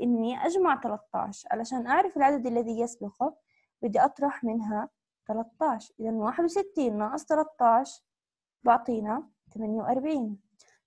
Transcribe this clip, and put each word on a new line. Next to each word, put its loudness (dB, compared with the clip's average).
إني 0
أجمع 2
تلتاش. -6
علشان -4
أعرف 2
العدد 4
الذي -2
يسبقه -4
بدي 2
أطرح 0
منها -2
تلتاش. -4
إذن -2
واحد 0
وستين 0
ناقص -4
تلتاش 2
بعطينا 0
ثمانية -4
وأربعين. -2